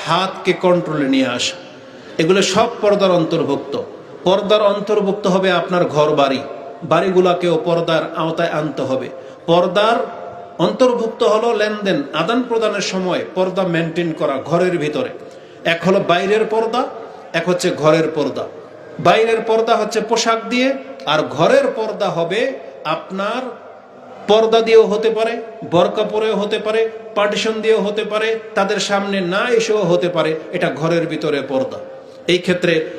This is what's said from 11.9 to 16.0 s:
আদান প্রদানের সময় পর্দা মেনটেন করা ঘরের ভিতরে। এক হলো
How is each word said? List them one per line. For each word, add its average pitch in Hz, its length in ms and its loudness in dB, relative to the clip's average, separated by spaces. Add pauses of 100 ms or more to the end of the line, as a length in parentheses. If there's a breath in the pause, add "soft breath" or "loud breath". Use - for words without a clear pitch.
আদান 208 300 0
প্রদানের 220 380 -2
সময় 185 440 -2 (100)
পর্দা 185 280 0
মেনটেন 165 500 -2
করা 139 320 -2
ঘরের 175 340 0
ভিতরে। 147 300 -2 (560 loud breath)
এক 165 220 0
হলো 196 220 4